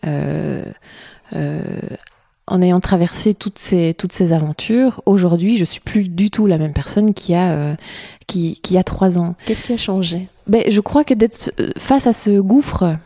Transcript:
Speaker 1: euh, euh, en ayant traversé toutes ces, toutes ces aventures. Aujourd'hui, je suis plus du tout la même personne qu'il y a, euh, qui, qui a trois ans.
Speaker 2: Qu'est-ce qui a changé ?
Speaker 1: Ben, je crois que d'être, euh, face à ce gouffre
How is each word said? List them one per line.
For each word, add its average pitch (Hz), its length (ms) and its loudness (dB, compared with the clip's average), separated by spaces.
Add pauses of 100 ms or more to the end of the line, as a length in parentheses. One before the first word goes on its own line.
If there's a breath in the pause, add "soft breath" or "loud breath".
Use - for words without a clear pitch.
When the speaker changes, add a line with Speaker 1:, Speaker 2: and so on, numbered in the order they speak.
Speaker 1:
euh, 147 600 -4 (680 loud breath)
euh, 147 280 -6 (840)
en 185 140 2
ayant 180 180 4
traversé 185 560 0
toutes - 240 -10
ces, 170 340 0
toutes - 180 -6
ces 170 220 2
aventures. 214 720 0
Aujourd'hui, 185 520 4
je 180 80 2
suis - 160 -8
plus 202 280 -2
du 190 220 0
tout 214 160 2
la 175 100 4
même 156 160 -2
personne 208 400 0
qu'il - 200 -2
y 170 40 4
a, 180 140 2
euh, 147 240 -2 (500 loud breath)
qui, 165 380 -4
qui 180 140 0
a 185 60 4
trois 180 360 0
ans. 175 160 -2 (100)
Speaker 2:
Qu'est-ce - 180 -4
qui 247 100 -4
a 233 40 -4
changé ? 185 500 -4 (200)
Speaker 1:
Ben, 214 200 2
je 208 140 2
crois 285 220 2
que 269 100 2
d'être, 220 460 0
euh, - 180 -2
face 262 300 2
à 233 60 4
ce 202 260 2
gouffre 190 680 2